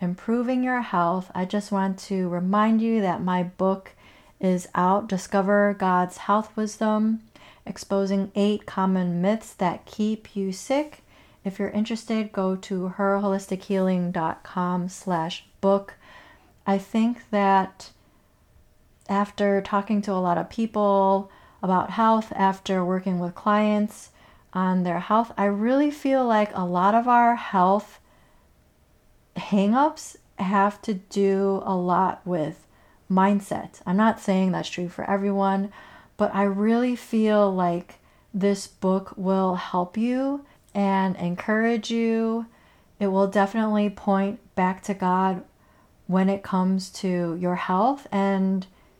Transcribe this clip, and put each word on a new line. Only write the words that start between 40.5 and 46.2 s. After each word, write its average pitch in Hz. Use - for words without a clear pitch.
and 190
encourage 220
you. 226
It 202
will 190
definitely 208
point 196
back 185
to 202
God 185
when 190